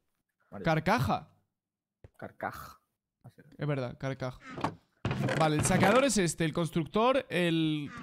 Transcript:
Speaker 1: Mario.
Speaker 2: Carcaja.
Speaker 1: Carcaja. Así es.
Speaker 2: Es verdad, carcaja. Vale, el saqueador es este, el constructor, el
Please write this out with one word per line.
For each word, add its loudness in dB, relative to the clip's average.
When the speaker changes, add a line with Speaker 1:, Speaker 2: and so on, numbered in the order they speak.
Speaker 1:
Mario. -10
Speaker 2:
Carcaja. 0
Speaker 1:
Carcaja. -10
Así -20
es. -20
Speaker 2:
Es -6
verdad, -4
carcaja. -8
Vale, 4
el 2
saqueador 4
es 2
este, 0
el -2
constructor, 0
el 0